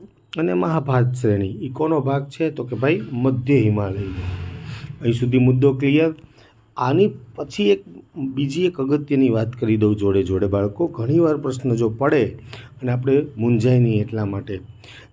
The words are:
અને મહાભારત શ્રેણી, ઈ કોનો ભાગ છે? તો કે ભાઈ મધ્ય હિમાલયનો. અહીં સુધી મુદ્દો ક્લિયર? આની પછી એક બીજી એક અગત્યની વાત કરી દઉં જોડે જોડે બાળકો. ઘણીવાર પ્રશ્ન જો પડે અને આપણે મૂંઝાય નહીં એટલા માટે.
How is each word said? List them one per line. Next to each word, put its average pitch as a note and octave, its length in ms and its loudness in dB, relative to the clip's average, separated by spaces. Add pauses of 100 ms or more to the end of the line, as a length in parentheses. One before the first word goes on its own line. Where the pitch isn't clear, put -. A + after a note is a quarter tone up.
(380)
અને F3 160 0
મહાભારત C#3+ 600 0
શ્રેણી, G2+ 340 0
ઈ G#2 200 -8
કોનો D3+ 320 0
ભાગ C#3 280 -2
છે? D#3+ 220 -4
તો C3+ 140 -8
કે A#2+ 120 -8
ભાઈ D3+ 260 0 (100)
મધ્ય C3 420 0
હિમાલયનો. G2+ 720 0 (800)
અહીં A#2+ 100 0
સુધી B2 260 0
મુદ્દો C3 340 4
ક્લિયર? C#3+ 420 2 (600)
આની D3+ 340 2 (240)
પછી D3+ 280 -6
એક G3+ 200 2 (360)
બીજી C#3 440 -4
એક F3+ 180 -2
અગત્યની C3+ 500 2
વાત A2+ 220 0
કરી A2 240 0
દઉં G#2+ 200 4
જોડે G2 260 2
જોડે F#2 240 0
બાળકો. G2+ 400 0
ઘણીવાર D3+ 500 2
પ્રશ્ન C3 380 -2
જો A2+ 140 0
પડે C3+ 360 2 (580)
અને B2 100 -2
આપણે C3+ 340 0 (100)
મૂંઝાય A#2+ 440 2
નહીં A2 200 2
એટલા G#2+ 240 -4
માટે. G2 360 -6 (520)